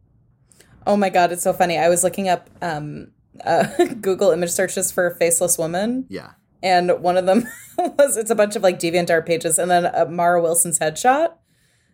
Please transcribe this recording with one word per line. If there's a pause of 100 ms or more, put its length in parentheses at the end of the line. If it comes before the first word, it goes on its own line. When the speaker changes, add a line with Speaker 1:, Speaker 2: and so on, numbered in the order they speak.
(880)
Speaker 1:
Oh
my
God,
it's
so
funny.
I
was
looking
up, (100)
um, (320)
uh, (180)
<laughs>
Google
image
searches
for
faceless
woman.
Speaker 2:
Yeah. (320)
Speaker 1:
And (120)
one
of
them (160)
<laughs>
was,
it's
a
bunch
of,
like,
DeviantArt
pages,
and
then,
uh,
Mara
Wilson's
headshot, (600)